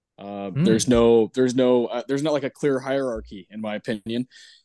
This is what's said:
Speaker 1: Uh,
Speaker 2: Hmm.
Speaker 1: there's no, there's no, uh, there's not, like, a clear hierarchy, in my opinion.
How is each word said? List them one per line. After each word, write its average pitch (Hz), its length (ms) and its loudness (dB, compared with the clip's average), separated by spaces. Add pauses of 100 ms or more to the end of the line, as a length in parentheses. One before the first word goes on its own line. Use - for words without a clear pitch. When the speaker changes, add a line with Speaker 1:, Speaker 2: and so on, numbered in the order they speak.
(180)
Speaker 1:
Uh, 101 340 -10
Speaker 2:
Hmm. 135 120 -2
Speaker 1:
there's 120 240 2
no, 117 460 6
there's 127 200 0
no, 123 340 2
uh, 117 200 -6
there's 139 160 -2
not, 156 80 0
like, 139 140 -2
a 131 40 -6
clear 135 300 -2
hierarchy, 123 720 -6
in 107 100 -14
my 107 160 -8
opinion. 113 540 -6 (360)